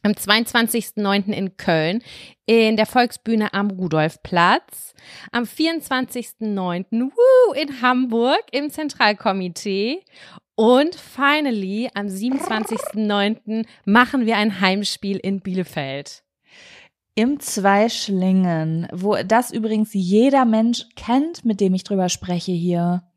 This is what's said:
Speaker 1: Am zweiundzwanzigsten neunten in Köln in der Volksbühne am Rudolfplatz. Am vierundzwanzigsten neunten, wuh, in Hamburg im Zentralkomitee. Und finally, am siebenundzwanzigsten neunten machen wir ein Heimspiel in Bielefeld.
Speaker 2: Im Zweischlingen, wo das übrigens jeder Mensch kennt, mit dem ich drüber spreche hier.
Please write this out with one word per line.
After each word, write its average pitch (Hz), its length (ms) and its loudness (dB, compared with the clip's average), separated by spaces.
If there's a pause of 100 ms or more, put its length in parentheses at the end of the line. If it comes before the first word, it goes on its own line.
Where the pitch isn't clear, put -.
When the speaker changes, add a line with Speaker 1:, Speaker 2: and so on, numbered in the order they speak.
Speaker 1:
Am 208 140 0
zweiundzwanzigsten 226 840 0
neunten 202 320 0
in 185 240 -6
Köln 170 460 0 (420)
in 220 320 4
der 214 100 2
Volksbühne 226 680 0
am 202 160 0
Rudolfplatz. 175 1200 0 (360)
Am 240 160 -2
vierundzwanzigsten 254 1080 -4
neunten, 190 580 -4
wuh, 508 400 6
in 277 300 -6
Hamburg 254 680 2
im 285 200 -4
Zentralkomitee. 208 1300 -2 (560)
Und 254 400 4
finally, 247 1000 -2
am 202 140 -6
siebenundzwanzigsten 220 960 -4
neunten 208 580 -2 (200)
machen 240 420 4
wir 220 120 0
ein 202 220 -2
Heimspiel 196 580 -2
in 196 200 -4
Bielefeld. 160 880 -8 (880)
Speaker 2:
Im 269 240 0
Zweischlingen, 185 1500 0
wo 190 220 -2 (100)
das 226 280 2
übrigens 220 400 -2
jeder 226 520 4
Mensch 226 520 0
kennt, 294 480 -2
mit 214 160 0
dem 185 140 2
ich 185 100 -4
drüber 190 240 -2
spreche 175 420 -4
hier. 175 540 -2 (120)